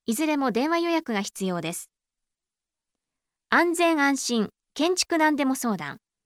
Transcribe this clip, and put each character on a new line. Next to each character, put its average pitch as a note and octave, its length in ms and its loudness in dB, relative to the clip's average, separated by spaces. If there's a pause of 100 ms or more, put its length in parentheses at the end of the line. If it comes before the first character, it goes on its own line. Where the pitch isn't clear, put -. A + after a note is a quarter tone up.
い A#3 100 -2
ず D#4 120 -2
れ D4+ 100 0
も C4+ 140 0
電 A#3 180 0
話 E4+ 100 0
予 E4+ 120 0
約 D#4+ 220 -2
が G3+ 80 -2
必 F#3+ 260 -6
要 F3+ 140 -2
で E3 140 -6
す。 - 160 -12 (1600)
安 E4 240 4
全 E4 260 2
安 C#4 160 2
心、 A#3 340 -2 (240)
建 F4 220 0
築 - 200 -2
何 D#4 200 4
で C#4+ 80 0
も C4 100 0
相 A#3 220 -2
談。 C#3+ 220 -10 (280)